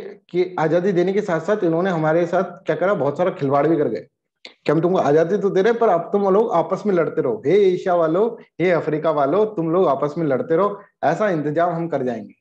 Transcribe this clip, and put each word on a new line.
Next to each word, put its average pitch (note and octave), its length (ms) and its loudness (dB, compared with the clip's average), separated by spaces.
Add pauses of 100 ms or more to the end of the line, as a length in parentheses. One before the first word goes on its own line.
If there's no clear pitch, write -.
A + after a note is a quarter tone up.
(300)
के F3+ 280 -2
आजादी E3+ 340 2
देने F3 200 0
के G3 80 0
साथ F3+ 200 -2
साथ G#3 240 -2
इन्होंने E3+ 260 0
हमारे D#3+ 360 2
साथ F3+ 180 0
क्या E3+ 320 -6
करा, F3+ 180 0
बहुत C#3+ 240 -2
सारा F3+ 120 0
खिलवाड़ C#3+ 360 0
भी E3 100 2
कर C#3 120 0
गए G#2+ 200 -8 (380)
कि - 260 -4
हम D#3+ 80 2
तुमको F3 180 2
आजादी D#3+ 400 2
तो F#3+ 120 -2
दे F3+ 120 2
रहे G#3+ 80 2
हैं, A#3 100 -2
पर A3+ 80 4
अब F3 120 2
तुम G3 340 0
लोग A3+ 180 2
आपस E3+ 340 -2
में G3+ 80 0
लड़ते D#3 280 0
रहो, A2+ 240 -4
हे F#3 280 4
एशिया F3+ 200 -2
वालों, F3 480 0 (180)
हे F3+ 100 2
अफ्रीका D#3 400 0
वालों, D3+ 360 2
तुम E3 240 -4
लोग F3+ 180 2
आपस D3 300 -2
में E3 80 -2
लड़ते C3+ 300 0
रहो, G3+ 240 -2 (240)
ऐसा E3 260 0
इंतजाम D#3 400 -2
हम E3 180 -6
कर C#3+ 140 -4
जाएंगे। A2+ 380 -8